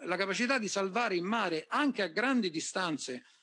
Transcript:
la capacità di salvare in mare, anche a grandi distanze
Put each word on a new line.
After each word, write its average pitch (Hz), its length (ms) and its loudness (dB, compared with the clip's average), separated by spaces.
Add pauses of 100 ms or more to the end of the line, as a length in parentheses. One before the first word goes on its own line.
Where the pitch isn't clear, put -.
la 170 120 -2
capacità 196 420 2
di 214 100 -2
salvare 196 480 0
in 170 80 0
mare, 190 420 0
anche 262 360 2
a 185 60 0
grandi 214 420 2
distanze 151 720 -4 (180)